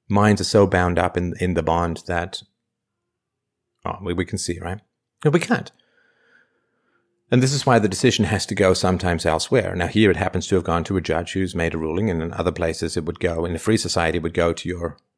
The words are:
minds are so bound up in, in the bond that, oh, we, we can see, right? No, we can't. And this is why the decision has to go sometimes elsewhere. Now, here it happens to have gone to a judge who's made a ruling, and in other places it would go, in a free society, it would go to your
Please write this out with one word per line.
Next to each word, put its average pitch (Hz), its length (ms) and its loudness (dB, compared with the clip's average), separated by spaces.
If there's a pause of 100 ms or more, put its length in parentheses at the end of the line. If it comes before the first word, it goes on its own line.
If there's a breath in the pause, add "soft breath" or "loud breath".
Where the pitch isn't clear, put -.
minds 104 320 4
are 95 40 -2
so 101 220 6
bound 90 320 2
up 87 180 0
in, 87 240 -2
in 90 140 0
the 82 80 0
bond 82 440 0
that, 87 360 -6 (1400)
oh, 90 180 -6
we, 90 100 -4
we 90 120 -2
can 98 140 -6
see, 85 200 -6
right? 87 220 -8 (440)
No, 151 60 4
we 165 100 2
can't. - 320 -4 (1600)
And 123 100 4
this 131 120 2
is 139 120 -2
why 123 140 6
the 104 100 2
decision 107 360 2
has 95 220 0
to 98 100 -6
go 92 180 4
sometimes 90 500 0
elsewhere. 92 520 0
Now, 87 100 -2
here 104 240 4
it 85 60 2
happens 92 320 -4
to 98 80 2
have 87 80 0
gone 85 180 0
to 95 140 -2
a 90 40 2
judge 82 340 -4
who's 95 200 -2
made 82 200 0
a 82 40 -4
ruling, 85 320 -2
and 82 100 -2
in 85 120 -6
other 82 180 -2
places 82 460 -4
it 82 80 -4
would 80 160 -8
go, 85 240 -2
in 87 100 -4
a 82 40 -4
free 110 180 2
society, 82 420 0
it 80 60 -4
would 85 100 -4
go 85 180 2
to - 160 -8
your 85 280 -8 (220)